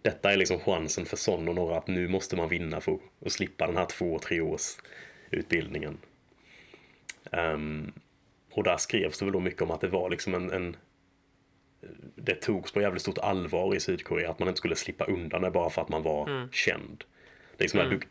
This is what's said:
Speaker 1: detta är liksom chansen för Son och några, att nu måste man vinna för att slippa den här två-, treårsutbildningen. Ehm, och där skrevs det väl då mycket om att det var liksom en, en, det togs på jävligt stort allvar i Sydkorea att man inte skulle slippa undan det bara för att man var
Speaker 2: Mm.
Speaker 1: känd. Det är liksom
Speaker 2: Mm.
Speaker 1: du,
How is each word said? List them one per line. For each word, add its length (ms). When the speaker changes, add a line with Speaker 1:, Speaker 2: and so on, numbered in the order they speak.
Speaker 1:
detta 300
är 60
liksom 220
chansen 460
för 120
Son 320
och 60
några, 220
att 100
nu 200
måste 280
man 140
vinna 320
för 160
att 60
slippa 360
den 100
här 80
två-, 340
treårsutbildningen. 1800
Ehm, 600
och 120
där 140
skrevs 420
det 60
väl 80
då 60
mycket 220
om 100
att 100
det 60
var 220
liksom 260
en, 160
en, 240
det 200
togs 360
på 100
jävligt 200
stort 160
allvar 580
i 40
Sydkorea 500
att 100
man 80
inte 100
skulle 180
slippa 300
undan 360
det 100
bara 180
för 120
att 80
man 140
var 260
Speaker 2:
Mm. 220
Speaker 1:
känd. 520
Det 40
är 40
liksom 140
Speaker 2:
Mm. 200
Speaker 1:
du, 120